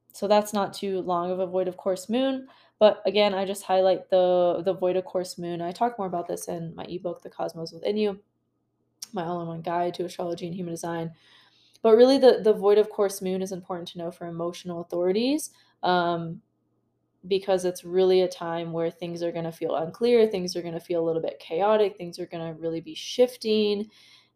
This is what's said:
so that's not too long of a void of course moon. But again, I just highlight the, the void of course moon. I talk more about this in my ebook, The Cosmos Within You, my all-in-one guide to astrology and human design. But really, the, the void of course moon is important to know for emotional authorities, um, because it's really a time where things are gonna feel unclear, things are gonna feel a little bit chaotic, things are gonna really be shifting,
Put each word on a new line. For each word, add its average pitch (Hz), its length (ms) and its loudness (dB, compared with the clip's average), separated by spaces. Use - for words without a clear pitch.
so - 140 -6
that's 208 280 2
not 196 180 -2
too 190 280 -6
long 175 300 -2
of 185 80 -4
a 190 80 -2
void 180 220 -2
of 180 80 -8
course 185 320 -6
moon. 262 400 -2
But 214 260 8
again, 202 280 4
I 190 100 -2
just 196 180 -6
highlight 190 480 2
the, 180 540 4
the 185 100 0
void 180 220 0
of 185 80 -2
course 180 340 -6
moon. 170 240 -8
I 170 80 -6
talk 240 260 -2
more 190 120 -6
about 175 180 -6
this 175 220 -8
in 165 260 -8
my - 100 -14
ebook, 175 380 -10
The 185 80 -16
Cosmos 165 420 -10
Within 202 240 -4
You, 208 220 0
my 180 120 -6
all-in-one 170 380 -6
guide 175 320 -2
to 180 100 -6
astrology 175 420 -6
and 170 80 -10
human 175 200 -8
design. 165 380 -6
But 220 140 10
really, 262 220 10
the, 240 240 8
the 214 100 6
void 202 260 6
of 214 120 4
course 196 320 -2
moon 185 200 -2
is 190 100 -6
important 175 360 -10
to 180 100 -14
know 170 120 -8
for 175 160 -12
emotional 170 540 -8
authorities, 196 720 0
um, 170 560 0
because 190 360 0
it's 180 200 -4
really 185 380 4
a 180 60 2
time 170 440 -6
where 165 180 -2
things 170 320 -10
are 170 100 -4
gonna 165 200 -6
feel 160 240 -4
unclear, 220 500 2
things 180 300 -6
are 170 60 -4
gonna 165 180 -8
feel 170 220 -2
a 165 40 -2
little 165 160 0
bit - 160 -6
chaotic, 202 580 0
things 175 220 -12
are 175 80 -8
gonna 165 280 -10
really 165 260 -6
be 156 140 -14
shifting, 214 920 0